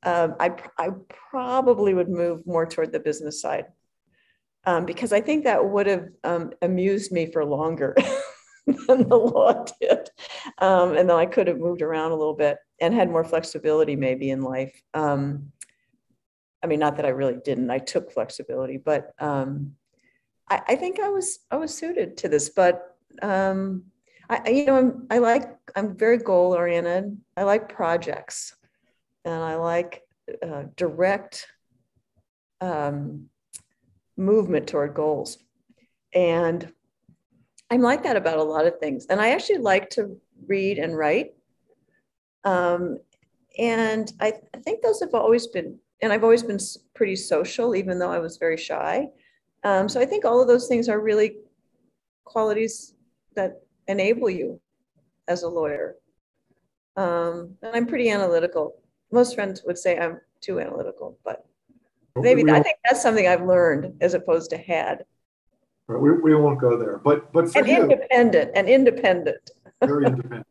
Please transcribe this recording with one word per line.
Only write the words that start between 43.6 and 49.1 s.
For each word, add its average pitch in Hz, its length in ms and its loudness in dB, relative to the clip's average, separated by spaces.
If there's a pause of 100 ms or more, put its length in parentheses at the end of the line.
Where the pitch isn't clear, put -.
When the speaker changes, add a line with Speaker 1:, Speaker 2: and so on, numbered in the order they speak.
Speaker 1:
I, 214 140 -2 (200)
I - 40 -18
think 453 240 -6
those 427 180 0
have 339 140 -4
always 233 340 2
been, - 300 -8 (240)
and 220 100 0
I've 220 120 0
always 233 180 8
been 214 140 -4
s-, - 220 -8 (160)
pretty 190 220 0
social, 185 580 -2
even 185 240 -2
though 180 140 -2
I 175 60 -2
was 165 180 -8
very 165 200 -2
shy. 165 520 -4 (560)